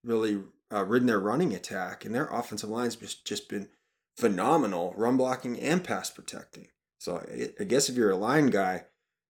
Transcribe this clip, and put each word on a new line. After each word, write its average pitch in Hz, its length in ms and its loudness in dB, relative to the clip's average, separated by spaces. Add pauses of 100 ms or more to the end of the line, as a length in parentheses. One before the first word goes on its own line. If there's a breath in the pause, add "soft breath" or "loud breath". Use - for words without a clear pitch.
really, 110 380 0 (320)
uh, 101 100 0
ridden 123 240 4
their 110 120 4
running 117 340 0
attack, 92 500 -8
and 107 120 -6
their 147 100 -2
offensive 110 440 -6
line's 117 260 -2
just, - 300 -14
just - 220 -8
been 104 220 -8 (480)
phenomenal, 101 800 2
run 120 200 4
blocking 127 420 0
and 165 240 0
pass 95 260 -4
protecting. - 600 -16 (300)
So 87 180 -4
I, - 320 -8 (100)
I 110 40 -4
guess 113 260 2
if 127 60 -4
you're 113 140 4
a 92 80 4
line 131 300 4
guy, 92 380 0 (440)